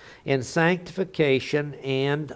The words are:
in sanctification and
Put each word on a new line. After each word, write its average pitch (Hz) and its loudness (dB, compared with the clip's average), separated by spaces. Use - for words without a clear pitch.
in 139 2
sanctification 160 0
and 139 -2